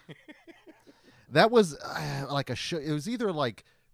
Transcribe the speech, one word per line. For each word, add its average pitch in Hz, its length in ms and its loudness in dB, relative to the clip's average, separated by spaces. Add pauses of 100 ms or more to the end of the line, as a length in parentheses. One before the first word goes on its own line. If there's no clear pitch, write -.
<laughs> 156 60 -16 (1160)
That 165 200 6
was, 208 260 4
uh, 139 540 -6
like, 139 220 -2
a 120 40 -2
show. - 220 -6
It 151 140 -4
was 147 180 -2
either, 233 220 -2
like, 139 320 -2 (300)